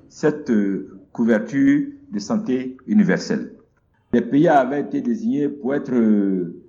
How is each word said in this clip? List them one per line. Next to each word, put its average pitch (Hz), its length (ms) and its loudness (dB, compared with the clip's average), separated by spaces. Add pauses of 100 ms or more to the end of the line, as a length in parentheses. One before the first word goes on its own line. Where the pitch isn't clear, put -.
cette, - 420 -4
euh, 101 480 0 (140)
couverture 139 760 0 (220)
de 104 100 -6
santé 127 580 -4 (100)
universelle. 180 680 0 (580)
Les 120 80 4
pays 139 260 2
avaient 143 320 2
été 139 220 -4
désignés 120 480 -2
pour 139 260 -4
être, 147 160 -4
euh, 101 640 2 (140)